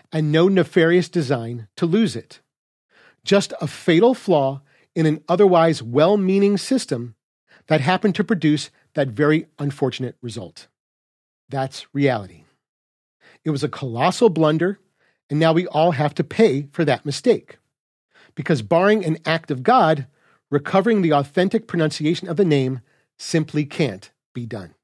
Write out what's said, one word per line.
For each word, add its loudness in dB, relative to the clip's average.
and -2
no 4
nefarious 2
design -4
to -2
lose 0
it. -16
Just 0
a -6
fatal 2
flaw -2
in 0
an -2
otherwise 4
well-meaning 2
system -4
that 2
happened 0
to -2
produce -2
that -2
very 0
unfortunate -4
result. -14
That's -8
reality. -2
It -4
was -4
a -2
colossal 0
blunder, 0
and -2
now 4
we 0
all 2
have -2
to -2
pay 0
for -2
that 0
mistake. -2
Because -2
barring 2
an -4
act -4
of -8
God, 2
recovering 0
the 2
authentic 0
pronunciation -2
of -6
the 2
name 0
simply -4
can't -6
be -10
done. -14